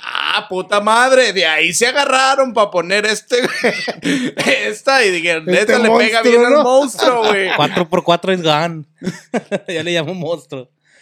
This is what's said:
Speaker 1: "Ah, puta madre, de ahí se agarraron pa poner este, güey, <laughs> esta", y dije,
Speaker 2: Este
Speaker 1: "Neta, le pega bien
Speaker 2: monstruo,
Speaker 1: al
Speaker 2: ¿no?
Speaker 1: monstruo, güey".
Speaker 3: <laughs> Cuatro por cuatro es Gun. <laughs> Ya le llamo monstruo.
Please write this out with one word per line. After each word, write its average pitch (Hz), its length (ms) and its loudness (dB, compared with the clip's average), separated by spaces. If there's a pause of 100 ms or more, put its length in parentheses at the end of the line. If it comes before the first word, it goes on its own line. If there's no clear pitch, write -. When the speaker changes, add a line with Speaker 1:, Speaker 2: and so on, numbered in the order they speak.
Speaker 1:
"Ah, 180 460 -6
puta 185 320 -4
madre, 233 540 2
de 180 140 0
ahí 160 260 0
se 233 140 0
agarraron 269 680 0
pa 208 180 2
poner 190 340 -2
este, 214 360 -2
güey, 247 320 -2 (640)
<laughs> 214 300 -2
esta", 254 360 0
y 202 80 2
dije, 170 260 -2
Speaker 2:
Este 160 140 -6
Speaker 1:
"Neta, 208 280 2
le 220 100 2
pega 226 320 2
bien 233 200 4
Speaker 2:
monstruo, 247 40 4
Speaker 1:
al 254 80 4
Speaker 2:
¿no? 294 100 4
Speaker 1:
monstruo, 247 640 2
güey". 196 240 0
Speaker 3:
<laughs> - 60 -2
Cuatro 156 320 0
por 175 140 0
cuatro 175 280 0
es 185 120 -2
Gun. 160 440 -2 (140)
<laughs> - 680 -8
Ya 165 160 -6
le 170 80 -4
llamo 165 220 -2
monstruo. 151 560 -8 (320)